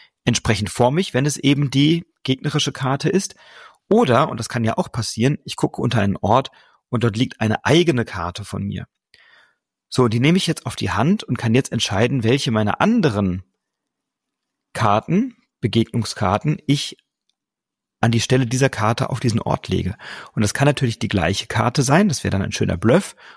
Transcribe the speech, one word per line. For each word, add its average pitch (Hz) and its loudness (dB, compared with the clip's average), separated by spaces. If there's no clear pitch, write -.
entsprechend 104 0
vor 123 2
mich, 175 -2
wenn 131 0
es 147 -2
eben 139 0
die 151 2
gegnerische 139 -2
Karte - -2
ist. - -2
Oder, 190 4
und 117 -8
das 117 -6
kann 120 -4
ja 110 0
auch - -4
passieren, 120 -2
ich - -12
gucke - -4
unter 123 0
einen 101 0
Ort 123 2
und 117 0
dort 110 0
liegt 123 -2
eine 107 -2
eigene 143 4
Karte 90 -8
von 98 -8
mir. 98 -8
So, 123 2
die 113 0
nehme 156 4
ich - 0
jetzt - -6
auf - -8
die 98 -4
Hand 139 0
und - -4
kann 113 0
jetzt 135 2
entscheiden, 117 0
welche 127 0
meiner 107 0
anderen 104 0
Karten, 160 0
Begegnungskarten, 110 0
ich - -2
an 117 4
die 117 2
Stelle 127 2
dieser 127 2
Karte 110 -2
auf 123 -6
diesen 113 0
Ort - -4
lege. 90 -2
Und - -2
das 104 0
kann 139 -2
natürlich 135 0
die - -2
gleiche 90 0
Karte 120 0
sein, 156 4
das - -2
wäre 95 -2
dann 98 0
ein 98 -4
schöner - -2
Bluff, 127 2